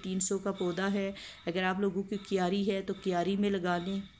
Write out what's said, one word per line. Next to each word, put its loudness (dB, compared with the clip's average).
तीन -2
सौ 2
का -2
पौधा 0
है। 0
अगर 0
आप 2
लोगों 2
की -4
क्यारी 2
है 2
तो -4
क्यारी 0
में 4
लगा 2
लें, -2